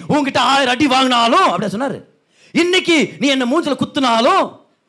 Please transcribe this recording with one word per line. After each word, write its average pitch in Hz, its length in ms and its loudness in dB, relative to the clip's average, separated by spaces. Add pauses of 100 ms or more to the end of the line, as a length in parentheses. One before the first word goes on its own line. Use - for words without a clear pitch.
உன்கிட்ட 277 280 -2
ஆயிரம் 262 380 2
அடி 269 120 2
வாங்கினாலும்," 254 640 2
அப்படியே 190 280 -4
சொன்னாரு, 269 240 -6 (500)
"இன்னைக்கு 339 640 0
நீ 262 100 -2
என்ன 269 160 0
மூஞ்சில 277 320 0
குத்துனாலும், 262 840 0 (280)